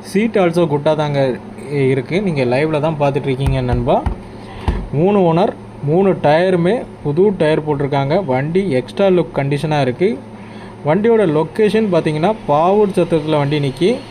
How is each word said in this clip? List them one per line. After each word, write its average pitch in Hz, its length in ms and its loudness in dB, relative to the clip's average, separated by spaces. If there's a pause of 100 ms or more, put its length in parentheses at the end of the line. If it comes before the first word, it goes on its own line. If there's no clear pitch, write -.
(120)
சீட் 214 320 0
also 170 320 2
குட்டா 151 180 0 (100)
தாங்க 143 160 -2 (760)
இருக்கு. 131 200 -4 (120)
நீங்க 143 160 0 (100)
லைவ்ல 151 340 0
தான் 151 160 -2
பார்த்துட்டு 139 280 0
இருக்கீங்க 131 300 0 (100)
நண்பா. 123 260 2 (1000)
மூணு 202 200 4 (120)
ஓனர், 175 220 2 (380)
மூணு 190 200 4 (160)
டயருமே 175 500 2 (260)
புது 180 380 2
டயர் 151 260 2
போட்டிருக்காங்க. 143 500 0 (160)
வண்டி 156 300 0 (160)
எக்ஸ்ட்ரா 196 280 0 (100)
லுக் 170 240 -2
கண்டிஷனா 143 460 -2
இருக்கு. 160 220 0 (760)
வண்டியோட 214 380 2 (120)
லொக்கேஷன் 208 560 0
பார்த்தீங்கன்னா 160 400 0 (160)
பாவூர் 185 480 2
சத்திரத்துல 156 460 0
வண்டி 147 240 0
நிக்கி. 170 240 0 (200)